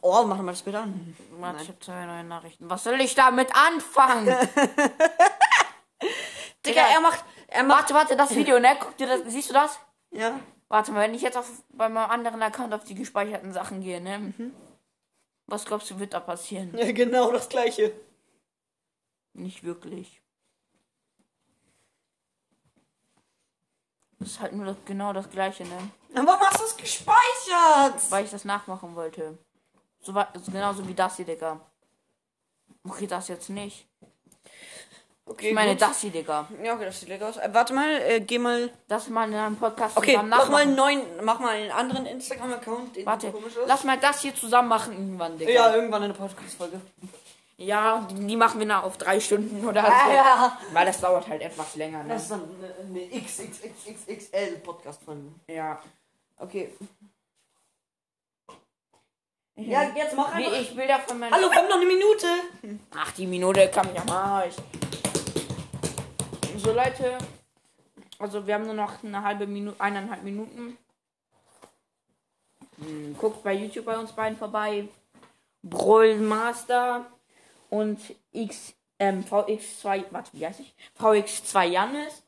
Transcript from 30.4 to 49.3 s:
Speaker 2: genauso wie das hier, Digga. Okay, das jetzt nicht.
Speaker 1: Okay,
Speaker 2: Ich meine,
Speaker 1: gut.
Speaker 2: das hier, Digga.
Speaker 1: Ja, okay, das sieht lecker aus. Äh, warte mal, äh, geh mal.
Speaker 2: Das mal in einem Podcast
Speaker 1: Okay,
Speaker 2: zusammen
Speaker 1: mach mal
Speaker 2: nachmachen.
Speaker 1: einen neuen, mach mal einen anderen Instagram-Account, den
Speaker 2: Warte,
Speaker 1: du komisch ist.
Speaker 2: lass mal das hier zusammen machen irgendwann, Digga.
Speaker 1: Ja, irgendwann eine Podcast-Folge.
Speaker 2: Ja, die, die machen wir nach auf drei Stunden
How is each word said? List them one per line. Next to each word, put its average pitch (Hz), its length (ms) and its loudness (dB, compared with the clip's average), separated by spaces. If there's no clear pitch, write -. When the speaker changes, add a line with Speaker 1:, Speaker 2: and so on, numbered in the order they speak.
Speaker 2:
genauso 196 420 -6
wie 185 60 -12
das - 220 -2
hier, 180 100 -10
Digga. 160 340 -8
Okay, 190 240 -10
das 185 220 -8
jetzt 180 220 -14
nicht. 202 420 -14
Speaker 1:
Okay, 220 260 -6
Speaker 2:
Ich 220 40 2
meine, 214 180 4
Speaker 1:
gut. 190 100 0
Speaker 2:
das 196 180 2
hier, 208 100 -8
Digga. 156 380 -4
Speaker 1:
Ja, 233 120 -4
okay, 214 120 -8
das 185 120 -10
sieht 175 100 -16
lecker 196 200 -10
aus. 226 80 -12
Äh, 208 160 -4
warte 247 200 4
mal, 277 160 0
äh, 220 180 2
geh 240 180 -4
mal. 240 320 -2
Speaker 2:
Das 320 200 -4
mal 226 200 -2
in 214 60 -6
einem 214 220 -4
Podcast 226 400 -2
Speaker 1:
Okay, 277 160 4
Speaker 2:
zusammen 214 180 4
Speaker 1:
mach 262 180 6
mal 294 180 6
Speaker 2:
nachmachen. - 0 -
Speaker 1:
einen 277 200 2
neuen, 190 80 -8
mach 226 140 0
mal 247 160 -2
einen 208 160 -6
anderen 254 360 -4
Instagram-Account, 247 920 -10
den 202 100 -10
Speaker 2:
Warte, 214 220 -2
Speaker 1:
du 196 40 -8
komisch 220 240 -12
ist. 247 120 -4
Speaker 2:
lass 269 160 2
mal 262 140 2
das 285 220 2
hier 277 140 -6
zusammen 240 340 4
machen 220 260 0
irgendwann, 180 440 -8
Digga. 165 140 0
Speaker 1:
Ja, 226 220 8
irgendwann 220 280 0
eine 202 120 -4
Podcast-Folge. 190 640 -12
Speaker 2:
Ja, 214 520 0
die, 196 160 -8
die 220 100 -2
machen 226 220 4
wir 214 80 -2
nach 202 160 2
auf 185 160 -6
drei 196 220 2
Stunden 208 460 -2